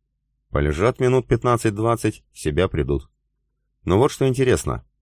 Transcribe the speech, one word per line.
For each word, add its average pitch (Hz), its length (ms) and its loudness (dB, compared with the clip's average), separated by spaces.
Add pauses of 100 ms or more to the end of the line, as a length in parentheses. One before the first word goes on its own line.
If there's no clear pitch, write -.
(500)
Полежат 73 480 0
минут 127 300 0
пятнадцать-двадцать, 113 1040 0
в - 60 -20
себя 80 300 0
придут. 69 420 -4 (720)
Но 90 140 2
вот 139 120 4
что - 160 -2
интересно, 123 580 0 (180)